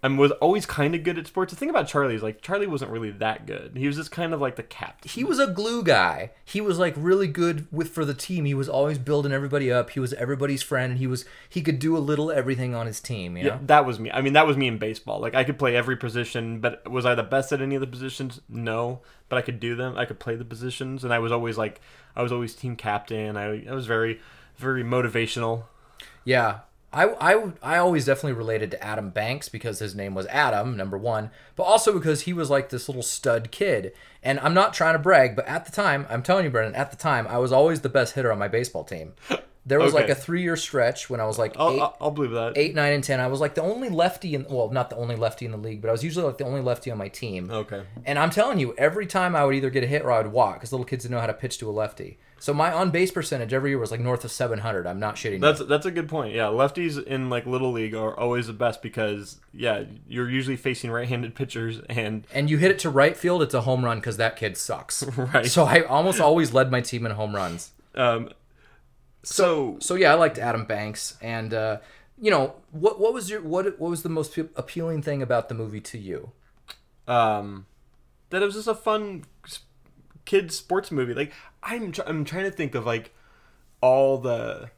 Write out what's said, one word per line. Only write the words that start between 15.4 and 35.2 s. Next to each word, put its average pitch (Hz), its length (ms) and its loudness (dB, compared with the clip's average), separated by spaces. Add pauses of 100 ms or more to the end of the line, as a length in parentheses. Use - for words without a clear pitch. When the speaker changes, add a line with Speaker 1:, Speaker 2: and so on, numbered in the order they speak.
Speaker 1:
could 127 160 -2
play 127 160 2
every 120 220 2
position, 113 640 -4
but - 280 -4
was 123 160 -2
I 123 80 6
the 120 80 2
best 135 300 0
at 139 100 0
any 139 140 -2
of 135 60 -2
the 135 60 -4
positions? 127 520 -10 (100)
No, 117 520 -4 (260)
but 127 100 -2
I 123 40 2
could 120 180 -6
do 117 160 -4
them. 127 220 -4
I 120 80 0
could 110 140 -12
play 117 160 -4
the 117 100 -10
positions, 127 580 -8
and 120 100 0
I 117 60 2
was 117 140 0
always, 117 240 -2
like, 110 240 -4 (340)
I 120 80 0
was 120 80 -2
always 120 240 -4
team 123 220 -8
captain. 107 580 -4
I, 104 320 -6
I 123 60 -10
was 127 120 -8
very, 113 360 0 (340)
very 127 280 -4
motivational. 117 800 0 (600)
Speaker 2:
Yeah. 117 360 2 (320)
I, 160 140 4 (280)
I, 214 180 2 (100)
I 151 160 0
always 175 280 4
definitely 135 280 2
related 110 380 -2
to - 120 -8
Adam 104 280 -6
Banks 113 360 -4
because 110 300 -6
his 104 160 -6
name 98 220 -6
was 95 100 -4
Adam, 120 500 2
number 98 220 -4
one, 110 320 -2 (260)
but - 60 -4
also 214 320 6
because 170 280 2
he 180 120 -4
was, 160 160 -2
like, 135 200 2
this 123 200 -8
little 127 140 -6
stud 117 480 0
kid. 127 420 0 (300)
And 139 160 0
I'm 147 160 2
not 202 180 6
trying 160 200 4
to 160 60 2
brag, 147 360 8